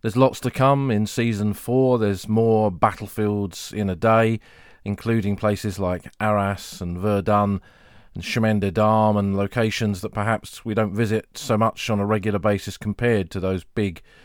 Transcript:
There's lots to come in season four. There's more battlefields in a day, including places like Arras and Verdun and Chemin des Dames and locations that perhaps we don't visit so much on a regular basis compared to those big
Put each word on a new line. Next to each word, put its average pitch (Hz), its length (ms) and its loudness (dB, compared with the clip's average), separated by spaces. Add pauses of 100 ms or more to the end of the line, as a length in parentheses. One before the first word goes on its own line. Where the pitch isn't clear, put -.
There's 113 160 -2
lots 131 220 4
to 127 100 -2
come 139 400 2
in 107 160 2
season 107 480 0
four. 127 440 2
There's 101 300 0
more 107 420 4
battlefields 104 1000 -2
in 101 160 -2
a 92 80 -2
day, 113 440 2 (440)
including 101 520 -2
places 104 420 -2
like 90 420 -4
Arras 101 640 -2
and 87 160 -6
Verdun 101 640 2 (520)
and 95 80 -10
Chemin 110 380 0
des 98 100 0
Dames 107 460 4
and 101 180 0
locations 104 680 -2
that 104 100 -8
perhaps 107 500 -4
we 110 120 -4
don't 104 200 0
visit 110 440 -2
so - 180 -2
much 110 320 0
on 107 120 0
a 101 60 0
regular 104 320 0
basis 101 380 -2
compared 107 540 -2
to 98 100 -6
those 92 240 -2
big 98 380 -4 (220)